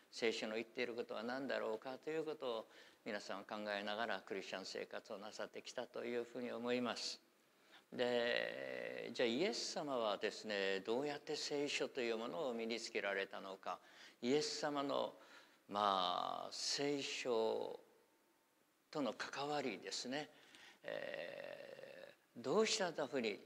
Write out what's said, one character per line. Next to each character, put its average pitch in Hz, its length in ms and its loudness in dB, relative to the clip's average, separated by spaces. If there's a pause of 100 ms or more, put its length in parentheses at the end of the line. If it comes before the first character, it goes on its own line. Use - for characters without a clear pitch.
(100)
聖 113 220 4
書 113 160 -2
の 107 60 -2
言 113 100 0
っ - 20 -6
て - 160 -4
い 120 40 2
る 120 80 -4
こ 117 100 -2
と - 80 -8
は 107 100 -4
何 127 240 -2
だ 113 120 2
ろ 110 160 2
う 107 40 -4
か 131 200 -8
と - 100 -8
い 156 80 -2
う 160 80 0
こ 156 100 -2
と 139 120 -6
を 113 220 -2 (360)
皆 104 160 -2
さ 98 180 -6
ん 101 60 -8
考 110 120 -6 (220)
え 101 60 -2
な 104 120 0
が 113 100 2
ら 98 140 0
ク - 120 -8
リ 98 100 -2
ス 92 60 -8
チ 101 80 -4
ャ 95 60 -4
ン - 20 -8
生 101 220 -4
活 104 260 -10
を 101 60 -6
な 104 120 -10
さ 104 140 -8
っ 98 40 -8
て - 120 -10
き - 120 -12
た 127 100 -4
と 117 240 -6
い 120 100 -2
う 117 80 0
ふ 117 120 -10
う 127 60 -4
に 117 100 -4
思 120 200 0
い 123 80 4
ま 117 160 0
す。 - 240 -4 (720)
で、 120 1200 0
じ 127 100 2
ゃ 123 40 8
あ - 20 6
イ 123 160 4
エ 220 80 4
ス - 200 -2
様 147 260 -2
は 110 180 4
で 110 140 2
す - 160 -10
ね、 98 340 4
ど 113 220 2
う 147 40 0
や 143 120 -2
っ - 20 -8
て 151 160 -2
聖 143 320 0
書 135 200 2
と - 120 -4
い 120 100 2
う 113 60 4
も 113 120 -2
の 156 200 0
を 120 60 0
身 117 120 0
に 113 140 0
つ - 100 -6
け 104 120 0
ら 101 100 2
れ 98 140 2
た 101 140 -8
の 95 160 -8
か。 92 220 -4 (460)
イ 123 80 6
エ 147 80 8
ス 147 200 -2
様 143 220 0
の、 131 300 0 (560)
ま 90 800 4
あ、 - 40 -8
聖 143 520 0
書 113 760 2 (1120)
と 151 120 0
の 113 100 2
関 - 360 -4
わ 147 120 2
り 117 180 0
で 95 140 -6
す - 160 -4
ね。 139 220 -2 (520)
え - 1300 -8 (240)
ー、 120 40 -10
ど 139 180 4
う 220 60 6
し - 120 2
て 196 60 4
あ 175 60 2
ん 151 60 -6
な 151 100 2
ふ 135 80 -4
う 135 60 4
に 107 260 2